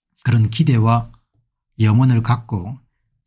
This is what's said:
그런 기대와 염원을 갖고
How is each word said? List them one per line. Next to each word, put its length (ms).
그런 260
기대와 640
염원을 420
갖고 540